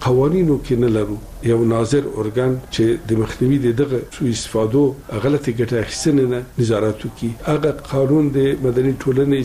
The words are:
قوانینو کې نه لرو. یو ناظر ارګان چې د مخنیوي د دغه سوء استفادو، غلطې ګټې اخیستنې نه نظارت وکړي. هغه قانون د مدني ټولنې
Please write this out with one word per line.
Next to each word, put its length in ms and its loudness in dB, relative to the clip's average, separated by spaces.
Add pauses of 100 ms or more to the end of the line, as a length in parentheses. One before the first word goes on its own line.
قوانینو 580 4
کې 100 0 (100)
نه 120 4
لرو. 220 -2 (320)
یو 100 4 (140)
ناظر 280 2 (180)
ارګان 360 0 (180)
چې 100 2 (260)
د 120 2
مخنیوي 440 0
د 160 2
دغه 180 0 (160)
سوء 160 0
استفادو، 520 0 (380)
غلطې 360 0
ګټې 240 0
اخیستنې 500 0
نه 80 -4 (220)
نظارت 440 0
وکړي. 240 -6 (200)
هغه 200 0 (220)
قانون 460 2
د 280 0
مدني 280 2 (100)
ټولنې 400 2